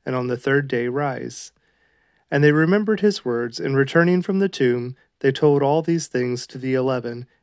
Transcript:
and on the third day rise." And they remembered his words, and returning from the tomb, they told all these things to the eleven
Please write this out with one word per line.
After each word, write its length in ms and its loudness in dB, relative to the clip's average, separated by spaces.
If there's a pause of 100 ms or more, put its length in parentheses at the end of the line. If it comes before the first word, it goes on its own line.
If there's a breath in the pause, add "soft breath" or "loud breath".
and 80 -4
on 140 -2
the 80 -2
third 320 0
day 180 -2
rise." 640 -6 (800)
And 140 2
they 80 6
remembered 480 2
his 240 0
words, 340 -4
and 180 -2
returning 460 4
from 160 -2
the 100 2
tomb, 460 -2 (240 soft breath)
they 140 0
told 320 2
all 180 2
these 240 -2
things 400 -4
to 100 -18
the 180 -2
eleven 520 -2 (160)